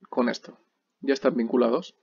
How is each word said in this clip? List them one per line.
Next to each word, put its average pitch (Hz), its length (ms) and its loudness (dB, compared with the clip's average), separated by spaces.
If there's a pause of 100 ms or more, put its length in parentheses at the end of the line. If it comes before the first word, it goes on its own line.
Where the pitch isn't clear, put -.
con 120 200 0
esto. - 300 -10 (420)
Ya 135 120 0
están - 220 0
vinculados. 120 680 0